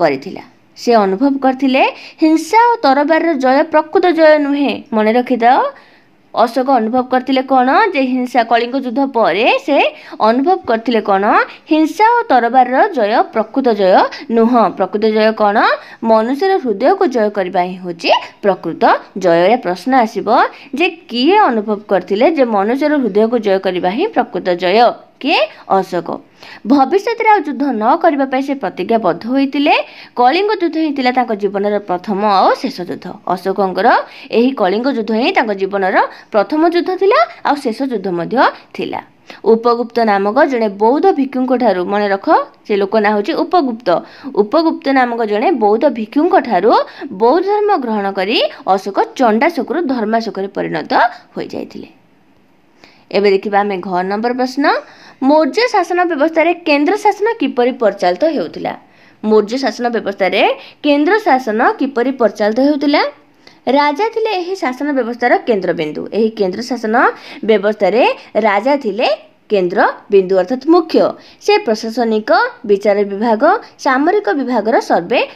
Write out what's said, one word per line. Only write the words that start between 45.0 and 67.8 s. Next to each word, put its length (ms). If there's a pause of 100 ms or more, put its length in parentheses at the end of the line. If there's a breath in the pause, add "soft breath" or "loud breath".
ଜଣେ 160 (140)
ବୌଦ୍ଧ 220 (140)
ଭିକ୍ଷୁଙ୍କ 360 (140)
ଠାରୁ 240 (480 loud breath)
ବୌଦ୍ଧ 300
ଧର୍ମ 200 (140)
ଗ୍ରହଣ 220 (120)
କରି 180 (380 loud breath)
ଅଶୋକ 240 (200)
ଚଣ୍ଡାଶୋକରୁ 600 (140)
ଧର୍ମାଶୋକରେ 640
ପରିଣତ 360 (420 loud breath)
ହୋଇଯାଇଥିଲେ। 540 (1300 soft breath)
ଏବେ 180
ଦେଖିବା 300
ଆମେ 120 (100)
ଘ 20 (220)
ନମ୍ବର 300
ପ୍ରଶ୍ନ, 240 (640 loud breath)
ମୌର୍ଯ୍ୟ 360 (100)
ଶାସନ 240 (120)
ବ୍ୟବସ୍ଥାରେ 400 (180)
କେନ୍ଦ୍ର 260 (100)
ଶାସନ 220 (140)
କିପରି 320 (100)
ପରିଚାଳିତ 420 (120)
ହେଉଥିଲା? 360 (580 soft breath)
ମୌର୍ଯ୍ୟ 340
ଶାସନ 300
ବ୍ୟବସ୍ଥାରେ 460 (440 loud breath)
କେନ୍ଦ୍ର 300 (120)
ଶାସନ 340 (200)
କିପରି 300 (100)
ପରିଚାଳିତ 480
ହେଉଥିଲା? 340 (760 soft breath)
ରାଜା 360
ଥିଲେ 160 (100)
ଏହି 220
ଶାସନ 260 (100)
ବ୍ୟବସ୍ଥାର 340 (160)
କେନ୍ଦ୍ରବିନ୍ଦୁ। 540 (140)
ଏହି 120 (100)
କେନ୍ଦ୍ର 220 (100)
ଶାସନ 240 (540 loud breath)
ବ୍ୟବସ୍ଥାରେ 540 (460 loud breath)